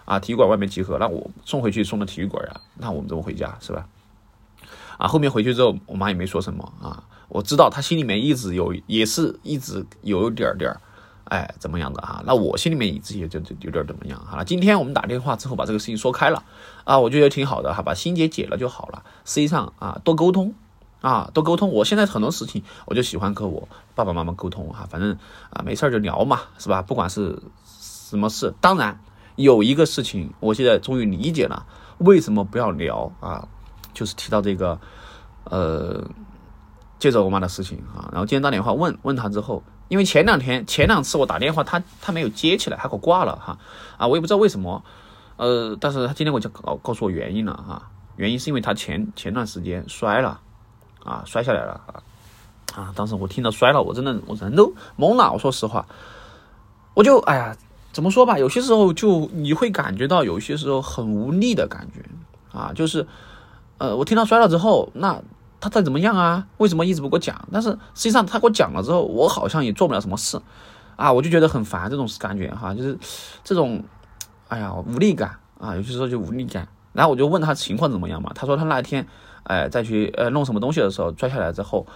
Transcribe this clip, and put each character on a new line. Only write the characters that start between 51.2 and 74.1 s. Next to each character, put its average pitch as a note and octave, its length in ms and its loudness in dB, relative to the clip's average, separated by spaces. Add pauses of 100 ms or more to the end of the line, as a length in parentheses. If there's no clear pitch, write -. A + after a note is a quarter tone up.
摔 A#2 160 -4
下 B2+ 100 0
来 C2 120 0
了 G1+ 220 -10
啊。 - 160 -18 (720)
啊， G2 200 -12
当 G#2 120 -4
时 A2 80 -6
我 G2 140 -6
听 B2+ 140 -6
到 A2+ 80 0
摔 B2 220 4
了， C#3 100 4
我 - 100 -2
真 B2+ 120 -4
的， B2 220 -2
我 - 100 -8
人 G#2+ 180 -6
都 G#3 180 8 (240)
懵 F#3 200 4
了。 G#3 160 6
我 - 60 -4
说 C3+ 140 0
实 - 140 -4
话， A2 200 -4 (1080)
我 G#3 80 8
就， A3 160 10
哎 - 180 4
呀， A#2 200 -4 (360)
怎 D3+ 100 -4
么 F3+ 80 4
说 B3 140 8
吧， A3 140 6
有 C3+ 100 4
些 A#3+ 140 2
时 C4 100 4
候 G3+ 200 6
就 E3+ 400 4
你 D3 200 0
会 A#3 180 2
感 - 240 -2
觉 B2 140 -2
到 E3 160 4
有 F#2 160 -2
些 D3 160 -6
时 C#3 140 -4
候 C3+ 100 0
很 A2+ 320 -6
无 G#2+ 200 -2
力 G#3+ 220 2
的 - 140 0
感 - 240 -12
觉 - 100 -18 (560)
啊， - 160 -6
就 D#3+ 120 0
是， D#3 200 -2 (720)
呃， A#2+ 180 -2
我 - 80 0
听 G#3+ 120 2
到 A3+ 80 4
摔 A3+ 140 6
了 A3+ 100 8
之 E3 80 4
后， E3+ 380 4
那 E3 260 -2 (400)
他 G#3 80 -4
再 G#3+ 140 2
怎 C#3+ 100 2
么 C#3+ 80 0
样 G#3 160 4
啊？ F3 300 2 (100)
为 G#3+ 120 4
什 E3 80 2
么 E3+ 100 2
一 F#3 80 2
直 D3+ 80 -4
不 C#3 80 -6
给 - 40 0
我 F3 40 4
讲？ - 340 -6
但 G3+ 80 0
是 A3+ 100 0
实 - 340 -8
际 A3+ 60 4
上 A3+ 140 4
他 A#3 140 -2
给 A#3+ 80 4
我 A#3+ 40 8
讲 A2+ 220 2
了 E2 100 -4
之 A#2 80 -2
后， E3+ 120 4
我 A#2+ 260 2
好 - 180 0
像 D3+ 180 0
也 A2 80 0
做 F3 140 2
不 C#3 60 0
了 G2+ 80 0
什 G2+ 80 -8
么 F#2+ 80 -4
事 - 240 -6 (560)
啊， C#3 160 4
我 B2+ 80 6
就 D#3 80 -2
觉 E3 120 4
得 D#3+ 80 6
很 D3 160 0
烦 F#2 260 -6
这 C#3 60 -4
种 C3 120 -4 (100)
感 G2 180 -6
觉 F#2+ 180 -6
哈， G2 200 -8
就 A#2+ 80 -6
是 C3+ 160 -4 (460)
这 G3+ 100 0
种， A#2+ 300 0 (640)